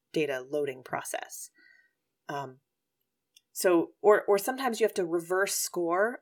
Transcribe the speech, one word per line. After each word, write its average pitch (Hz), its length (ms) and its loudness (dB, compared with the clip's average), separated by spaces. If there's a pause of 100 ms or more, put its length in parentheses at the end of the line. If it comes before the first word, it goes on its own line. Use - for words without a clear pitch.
(140)
data 139 360 -2
loading 139 340 -4
process. - 680 -8 (800)
Um, 135 300 -8 (920)
so, 170 380 4 (120)
or, 208 240 6
or 202 120 4
sometimes 254 420 -4
you 220 60 4
have 208 80 0
to 185 120 -2
reverse 175 500 -2
score 180 680 -2